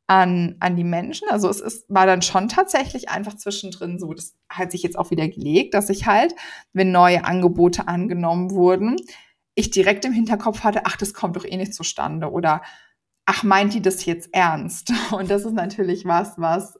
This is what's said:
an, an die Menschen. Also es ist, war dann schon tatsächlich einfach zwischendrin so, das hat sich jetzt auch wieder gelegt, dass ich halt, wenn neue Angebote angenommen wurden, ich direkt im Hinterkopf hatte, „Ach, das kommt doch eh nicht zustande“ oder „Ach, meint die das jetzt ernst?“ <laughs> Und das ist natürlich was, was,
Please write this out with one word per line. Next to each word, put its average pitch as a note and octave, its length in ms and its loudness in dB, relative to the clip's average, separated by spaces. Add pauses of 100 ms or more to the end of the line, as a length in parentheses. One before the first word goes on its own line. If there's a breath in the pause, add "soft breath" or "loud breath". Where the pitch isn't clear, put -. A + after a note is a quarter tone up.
an, F3+ 520 4
an F3+ 140 0
die F3 100 0
Menschen. F3 460 -4
Also G#3 180 2
es G3+ 120 -2
ist, - 280 -10
war F#3+ 180 6
dann F#3 160 4
schon F#3+ 260 0
tatsächlich C#4 640 -2
einfach G3+ 260 -8
zwischendrin F3 640 -10
so, E3 140 -10
das - 200 -14 (140)
hat F3+ 240 -6
sich F3 100 -6
jetzt - 160 -4
auch E3 120 -4
wieder D#3+ 180 0
gelegt, F3 460 0
dass G3 160 0
ich G3 160 -4
halt, B3 280 4 (380 loud breath)
wenn F#3 180 2
neue F3+ 340 6
Angebote F3 600 2
angenommen F3 640 -2
wurden, F#3+ 460 2 (580 loud breath)
ich G#3 160 0
direkt G3+ 340 2
im C4 80 -2
Hinterkopf A3 520 -2
hatte, G#3+ 200 2
„Ach, - 120 -2
das G3+ 180 -6
kommt F3 220 -6
doch F#3 80 -8
eh F#3 120 -8
nicht F#3+ 180 -6
zustande“ D#3 560 -6
oder D#3+ 320 0 (640 loud breath)
„Ach, - 160 0
meint G3+ 320 4
die A3+ 80 -2
das F#3+ 240 0
jetzt E3+ 260 -6
ernst?“ E3+ 600 0 (100)
<laughs> - 100 -6
Und F#3+ 180 -4
das G3+ 140 0
ist A3+ 80 -6
natürlich F#3 540 -4
was, F3+ 320 0
was, E3+ 420 -2